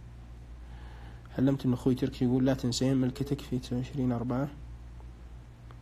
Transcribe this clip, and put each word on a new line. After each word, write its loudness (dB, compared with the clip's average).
حلمت 4
إن 6
أخوي 4
تركي 0
يقول: 6
"لا 6
تنسين 2
ملكتك" 0
في -2
تسعة -4
وعشرين 0
أربعة. 0